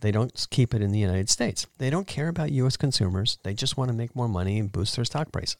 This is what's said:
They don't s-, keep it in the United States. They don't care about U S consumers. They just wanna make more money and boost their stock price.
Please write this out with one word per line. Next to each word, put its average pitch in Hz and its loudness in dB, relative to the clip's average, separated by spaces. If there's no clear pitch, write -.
They 107 2
don't 110 2
s-, - -4
keep - 2
it 107 2
in 101 2
the 107 2
United 95 2
States. - -2
They 131 0
don't 180 0
care 151 -4
about 160 -2
U 131 2
S 131 2
consumers. 101 0
They 98 -4
just 127 -2
wanna 123 0
make 117 -4
more 123 0
money 98 0
and 101 -2
boost - -2
their 120 0
stock 151 -4
price. - -4